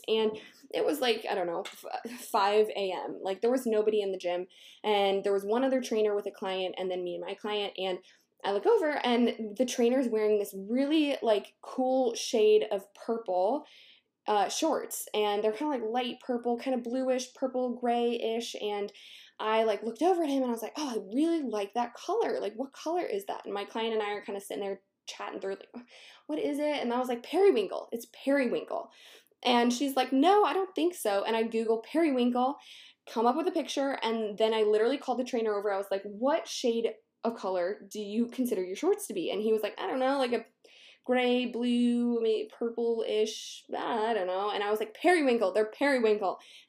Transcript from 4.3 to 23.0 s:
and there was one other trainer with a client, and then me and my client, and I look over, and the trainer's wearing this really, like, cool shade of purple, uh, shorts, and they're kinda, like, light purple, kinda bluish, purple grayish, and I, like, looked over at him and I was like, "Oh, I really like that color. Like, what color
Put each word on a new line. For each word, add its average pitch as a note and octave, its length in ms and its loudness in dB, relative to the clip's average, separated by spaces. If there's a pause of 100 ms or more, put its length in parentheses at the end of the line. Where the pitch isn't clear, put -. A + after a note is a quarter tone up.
and G3 400 2
there G3+ 80 2
was G3 140 0
one A#3 180 2
other C4 180 2
trainer G#3+ 320 0
with G3+ 140 -2
a G3 40 -8
client, F#3 460 -4
and F#3 140 -4
then F3+ 140 -4
me F3 100 -6
and F3 100 -8
my G3 100 -8
client, G#3 440 -4
and F#3 200 -2 (440)
I G3 80 -2
look G#3 160 0
over, F4+ 360 4
and A#3 540 2
the B3+ 80 2
trainer's B3 440 2
wearing G#3+ 280 2
this G3+ 160 -4
really, C#4 720 0
like, G#3 380 0
cool B3+ 540 0
shade G#3+ 540 4
of G3 240 -6
purple, A3+ 720 -2 (600)
uh, G#3 220 2
shorts, - 640 -2
and G#3 300 0
they're A3 80 2
kinda, D4+ 220 -4
like, A3+ 160 -4
light B3 300 -4
purple, A#3+ 380 -2
kinda B3+ 200 -2
bluish, B3+ 560 -2
purple B3+ 360 -2
grayish, A#3+ 920 -2
and G#3 300 -4 (480)
I, A3 240 2
like, G#3+ 200 0
looked A3+ 180 -4
over E4+ 220 4
at C#4+ 60 0
him C4+ 120 2
and B3 80 0
I A#3 40 2
was A#3 100 -6
like, - 140 -8
"Oh, D4 120 -4
I G#3 260 -6
really D#4+ 280 2
like G#3 320 -4
that A#3+ 180 -2
color. E4 460 -2
Like, G3+ 160 -4
what C4+ 180 -8
color E4+ 320 -2